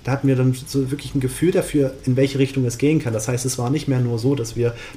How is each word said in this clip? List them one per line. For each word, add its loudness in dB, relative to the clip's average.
Da -2
hatten 0
wir 4
dann 4
so -4
wirklich -6
ein 0
Gefühl 0
dafür, 2
in 2
welche 2
Richtung 2
es -2
gehen 4
kann. -2
Das -2
heißt, -2
es -2
war -2
nicht 0
mehr 2
nur 0
so, 2
dass -4
wir 0